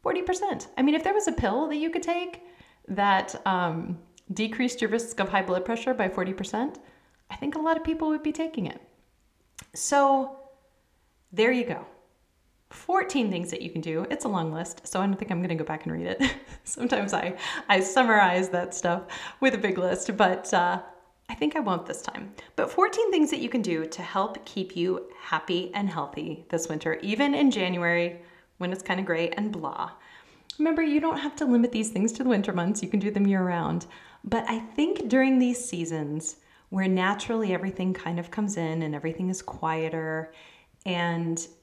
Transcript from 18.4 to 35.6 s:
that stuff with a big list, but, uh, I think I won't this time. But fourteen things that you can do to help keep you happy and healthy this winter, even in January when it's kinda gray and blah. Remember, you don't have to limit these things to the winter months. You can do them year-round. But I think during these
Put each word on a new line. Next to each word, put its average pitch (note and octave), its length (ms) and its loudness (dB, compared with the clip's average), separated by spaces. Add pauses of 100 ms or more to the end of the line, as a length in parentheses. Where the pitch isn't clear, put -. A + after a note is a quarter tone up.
that F3+ 260 -2
stuff F3+ 280 0 (380)
with C4 140 6
a G#3+ 40 -4
big F#3 180 0
list, F#3 400 0
but, F#3+ 380 4
uh, F3 260 4 (480)
I - 60 -10
think D4+ 220 -2
I D#4 40 0
won't F3+ 260 -2
this - 160 -10
time. - 300 -10 (240)
But - 140 0
fourteen G4+ 400 2
things D#4 200 4
that C#4+ 100 -2
you A#3+ 80 -2
can A#3+ 140 0
do D#3+ 240 0
to F3 160 -10
help G3+ 440 -4
keep F#3 280 -6
you F3+ 360 -2 (100)
happy F3 540 -2
and G3+ 140 0
healthy D#3+ 600 -6
this E3 200 -2
winter, D#3 340 -2
even C4+ 320 2
in C#4+ 160 6
January F3 680 0 (380)
when F3+ 140 -2
it's F#3 100 -8
kinda F#3 200 0
gray E3+ 280 0
and G#3 220 -4
blah. - 380 -6 (680)
Remember, D#4 240 2
you D4+ 180 2
don't D#4+ 180 0
have C#4+ 180 -6
to D#4 80 -2
limit A#3+ 280 6
these A3 180 -2
things G#3+ 220 0
to - 100 -6
the B3+ 60 2
winter G3 240 2
months. F3+ 300 0
You F#3 60 -6
can G3+ 120 2
do G#3 100 -2
them G3+ 160 2
year-round. F3 600 0 (380)
But A3 240 -2
I A3+ 120 -2
think - 480 0
during C4 300 6
these B3 240 2